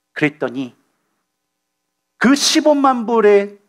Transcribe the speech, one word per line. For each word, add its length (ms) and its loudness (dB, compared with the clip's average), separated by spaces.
그랬더니 640 -8
그 160 2
십오만 720 0
불에 500 2